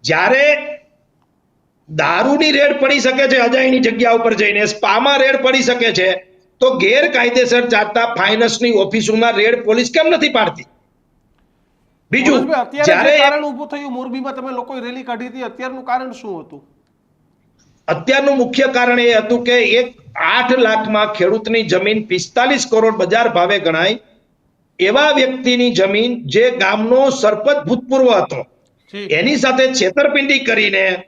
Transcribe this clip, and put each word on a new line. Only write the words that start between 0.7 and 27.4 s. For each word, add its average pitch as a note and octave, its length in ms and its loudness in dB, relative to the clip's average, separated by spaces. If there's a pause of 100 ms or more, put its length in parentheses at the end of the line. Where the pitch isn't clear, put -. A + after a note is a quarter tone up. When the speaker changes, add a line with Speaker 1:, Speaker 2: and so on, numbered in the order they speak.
Speaker 1:
દારૂની A3 640 2
રેડ C#4+ 280 2
પડી C4+ 200 2
શકે C4 280 0
છે C4 80 2
અજાયની C4 440 2
જગ્યા A#3 320 2
ઉપર A#3 220 2
જઈને, G#3 320 0
સ્પામાં A#3+ 520 0
રેડ C4+ 240 2
પડી B3+ 200 2
શકે A#3 300 0
છે, F#3 220 0 (460)
તો B3+ 100 4
ગેરકાયદેસર A#3+ 1000 2
ચાલતા A3+ 380 0
ફાઇનાન્સની A3 640 0
ઓફિસોમાં A3 600 0
રેડ A3 320 0
પોલીસ A#3 300 0
કેમ D#4 120 2
નથી D#4 220 2
પાડતી? G#3+ 360 -2 (1500)
બીજું, C4+ 260 2
Speaker 2:
મનોજભાઈ, C4+ 240 0
અત્યારે C#4 240 -4
જે D#4 80 4
Speaker 1:
જ્યારે C#4 260 4
Speaker 2:
કારણ D4 260 2
ઊભું D4 240 -8
થયું C#4+ 240 -10
મોરબીમાં, C4 420 -10
તમે C4 180 -10
લોકોએ B3+ 280 -10
રેલી B3 220 -12
કાઢી A#3+ 240 -10
હતી, B3+ 160 -12
અત્યારનું B3+ 420 -12
કારણ B3+ 280 -6
શું F3+ 320 -14
હતું? C#3+ 240 -20 (1200)
Speaker 1:
અત્યારનું C#4 480 0
મુખ્ય C4 300 0
કારણ B3 340 0
એ A#3+ 140 4
હતું A#3 300 0
કે A#3+ 80 0
એક A#3 440 0 (200)
આઠ A#3+ 360 0
લાખમાં G#3+ 600 0
ખેડૂતની G#3+ 500 0
જમીન G3+ 440 -2
પિસ્તાલીસ B3 600 -2
કરોડ A3 300 2
બજાર G#3+ 320 2
ભાવે F#3 300 0
ગણાય, E3+ 400 -2 (840)
એવા B3+ 300 2
વ્યક્તિની B3+ 600 0
જમીન G#3+ 540 -2
જે G#3+ 260 2
ગામનો A#3 600 0
સરપંચ A#3 460 0